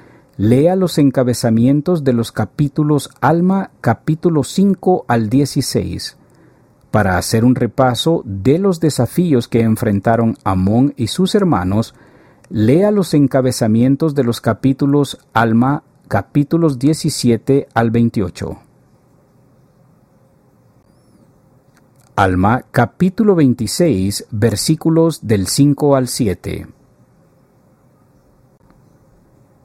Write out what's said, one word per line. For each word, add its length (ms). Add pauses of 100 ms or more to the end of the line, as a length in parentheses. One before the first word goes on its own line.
(360)
lea 400
los 220
encabezamientos 1040
de 80
los 220
capítulos 760 (120)
Alma, 580
capítulo 640
cinco 640
al 220
dieciséis. 880 (760)
Para 260
hacer 280
un 100
repaso 680
de 340
los 220
desafíos 680
que 140
enfrentaron 840
Amón 540
y 100
sus 260
hermanos, 600 (540)
lea 420
los 220
encabezamientos 1040
de 100
los 160
capítulos 800 (140)
Alma, 500 (240)
capítulos 720
diecisiete 920
al 180
veintiocho. 680 (3500)
Alma, 560
capítulo 640
veintiséis, 960
versículos 960
del 200
cinco 500
al 100
siete. 600 (3000)